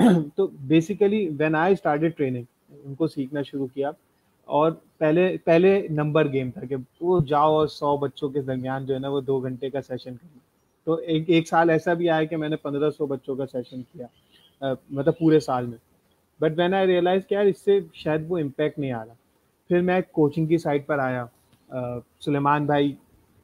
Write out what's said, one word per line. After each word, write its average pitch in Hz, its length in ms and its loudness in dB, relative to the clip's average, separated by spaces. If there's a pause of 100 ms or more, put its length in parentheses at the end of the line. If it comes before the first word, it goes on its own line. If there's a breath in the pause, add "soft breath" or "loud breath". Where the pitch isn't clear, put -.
<clears throat> - 20 -
तो 175 480 2 (160)
basically 190 640 2
when 151 200 0
I 160 200 2
started 160 400 0
training, 127 340 -4 (400)
उनको 139 220 -4
सीखना 143 340 -6
शुरू 135 260 -6
किया, 135 260 -6 (540)
और 147 240 2
पहले, 160 680 0
पहले 185 520 4
number 151 380 2
game 135 240 -2
था - 140 -12
कि 135 100 -6
वो 170 460 -2
जाओ 147 320 2
और 156 140 2
सौ 143 300 -2
बच्चों 139 320 -6
के 139 120 -4
दरमियान 131 440 -6
जो 135 80 -4
है 131 60 -4
ना, 139 100 -8
वो 139 120 -2
दो 131 200 -2
घंटे 131 280 -8
का 135 120 -6
session 127 300 -12
करना। 151 300 -20 (440)
तो 160 140 0
एक, 160 300 -2
एक 165 180 4
साल 170 220 2
ऐसा 160 240 2
भी 170 140 -2
आया 160 160 2
कि 156 120 -4
मैंने 156 200 -4
पन्द्रह 147 340 -2
सौ 147 180 -4
बच्चों 139 280 -6
का 135 100 -6
session 127 360 -10
किया, 120 280 -18 (540)
अ, 135 120 -2 (160)
मतलब 139 220 0
पूरे 156 260 4
साल 127 260 -2
में। 117 120 -10 (680)
But 160 100 0
when 175 160 0
I 190 180 2
realized 180 380 2
कि 196 100 -2
यार, 202 120 2
इससे 196 380 2 (100)
शायद 156 320 -4
वो 175 120 -2
impact 151 400 -4
नहीं 135 120 -4
आ 113 120 -6
रहा, 117 100 -18 (560)
फिर 175 120 2
मैं 180 220 0 (100)
coaching 156 360 2
की 165 80 4
site 147 280 0
पर 151 140 -2
आया। 127 300 -4 (420)
अ, 123 280 -8 (200)
सुलेमान 143 480 0
भाई, 143 300 2 (460)